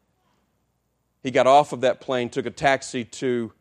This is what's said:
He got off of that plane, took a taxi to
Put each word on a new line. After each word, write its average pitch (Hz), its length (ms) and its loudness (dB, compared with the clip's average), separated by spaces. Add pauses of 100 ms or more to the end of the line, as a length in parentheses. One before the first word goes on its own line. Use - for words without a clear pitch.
(1200)
He 131 80 -6
got 127 160 2
off 143 260 6
of 123 80 -8
that 123 200 0
plane, 123 280 -4
took 123 160 -6
a 117 60 -8
taxi 135 520 -2
to 120 580 -6